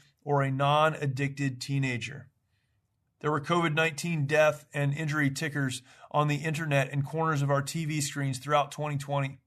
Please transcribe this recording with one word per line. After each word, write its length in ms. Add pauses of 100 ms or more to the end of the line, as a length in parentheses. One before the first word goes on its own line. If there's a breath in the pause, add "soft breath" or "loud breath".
(240 loud breath)
or 180
a 80
non-addicted 1080
teenager. 640 (920)
There 100
were 100
covid 340
nineteen 520
death 460
and 220
injury 360
tickers 520 (280 loud breath)
on 180
the 80
internet 540
and 140
corners 380
of 80
our 100
T 240
V 160
screens 380
throughout 340
twenty 240
twenty. 500